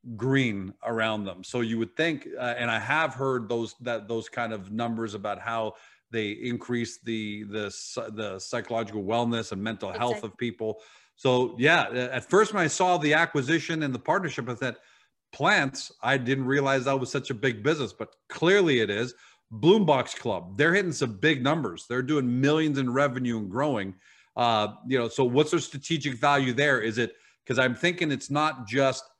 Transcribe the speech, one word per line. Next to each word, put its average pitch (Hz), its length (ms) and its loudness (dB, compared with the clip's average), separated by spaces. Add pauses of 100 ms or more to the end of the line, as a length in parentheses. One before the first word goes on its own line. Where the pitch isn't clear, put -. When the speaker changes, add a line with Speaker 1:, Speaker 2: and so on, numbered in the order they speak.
(160)
Speaker 1:
green 110 580 0 (120)
around 110 400 -2
them. 92 180 -10
So 123 160 -6
you 113 200 0
would 113 180 -4
think, 160 280 -2 (140)
uh, 120 180 -4
and 120 140 -2
I 110 80 0
have 143 340 0
heard 127 360 -2
those, 117 320 -4
that, 113 260 -6
those 113 220 -6
kind 117 240 -6
of 98 180 -10
numbers 113 420 -4
about 104 280 -6
how 113 320 -4 (380)
they 110 180 -2
increase 120 720 -4
the, 107 460 -6
the, 104 260 -6
psy-, - 380 -10
the 104 280 -8
psychological 110 680 -4
wellness 117 480 0
and 98 120 -8
mental 107 280 -6
health 117 260 -2
Speaker 2:
Exactly. 107 120 -8
Speaker 1:
of - 80 -18
people. 113 440 -6 (340)
So 127 420 2
yeah, 143 320 4
a-, 123 240 -4
at 123 160 -6
first 202 240 4
when 196 80 0
I 160 60 2
saw 180 300 4
the 151 180 4
acquisition 156 680 0
and 135 140 -2
the 117 40 -6
partnership, 156 480 -2
I 123 60 -4
said, 123 220 -4 (560)
"Plants, 156 600 0 (120)
I 135 140 4
didn't 131 280 0
realize 135 400 2
that 135 140 2
was 127 100 -4
such - 220 -4
a - 20 -4
big 110 300 -2
business," 143 300 0
but - 160 -10 (200)
clearly 165 520 4
it 101 100 2
is. 120 240 -2 (360)
Bloombox 147 640 4
Club, 95 400 -6
they're 160 200 4
hitting 190 160 0
some 117 260 -2
big 139 240 2
numbers. 131 480 0
They're 127 140 -2
doing 127 360 0
millions 151 380 2
in 123 160 0
revenue 127 460 0
and 101 100 -6
growing. 104 460 -2 (400)
Uh, 113 320 2 (200)
you 131 120 2
know, 117 80 0
so 131 160 0
what's 131 260 4
their 170 100 2
strategic 139 600 -4
value 139 340 4
there? 135 260 4
Is 110 200 -2
it, 117 160 -2 (320)
'cause 113 100 0
I'm 127 160 4
thinking 175 380 -2
it's - 180 -6
not 139 380 -2
just 131 360 2 (160)